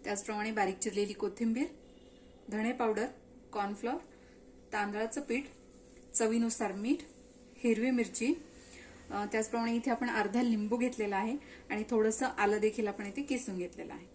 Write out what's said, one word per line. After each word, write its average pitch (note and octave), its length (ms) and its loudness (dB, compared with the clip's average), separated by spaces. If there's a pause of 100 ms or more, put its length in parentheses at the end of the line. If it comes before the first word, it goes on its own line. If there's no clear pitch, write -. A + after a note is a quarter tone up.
त्याचप्रमाणे G#3 480 -4
बारीक G3 280 2
चिरलेली G3+ 340 -2
कोथिंबीर, A3+ 540 0 (800)
धणे G#3+ 220 0
पावडर, A3 340 0 (460)
कॉर्नफ्लोअर, G#3 460 -2 (760)
तांदळाचं G#3+ 480 -2
पीठ, C#4 240 -2 (680)
चवीनुसार A3+ 580 2
मीठ, G#3 260 0 (600)
हिरवी A#3 340 4
मिरची, A#3 420 2 (760)
अ, G3+ 160 -2
त्याचप्रमाणे A3+ 500 0
इथे A#3+ 160 2
आपण A#3+ 180 0
अर्धा A3 320 2
लिंबू A3 360 2
घेतलेला A3 400 0
आहे A3 200 0 (320)
आणि G#3+ 200 -2
थोडंसं A3 360 4
आलं G#3 320 2
देखील G#3+ 300 2
आपण G3+ 180 -6
इथे G3+ 180 -6
किसून A#3+ 340 -2
घेतलेलं F3 360 -8
आहे. F3 220 -14